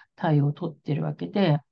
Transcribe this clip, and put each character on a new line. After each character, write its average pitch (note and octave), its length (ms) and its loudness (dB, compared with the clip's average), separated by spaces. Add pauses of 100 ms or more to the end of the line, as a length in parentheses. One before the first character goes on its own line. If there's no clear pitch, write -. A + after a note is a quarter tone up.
(160)
対 D#3 260 2
応 C#3 60 2
を C#3+ 60 -2
取 E3 200 -8
っ - 20 -20
て - 180 -6
る D#3 100 -2
わ D#3 100 -4
け E3+ 140 -10
で、 F3 320 2 (120)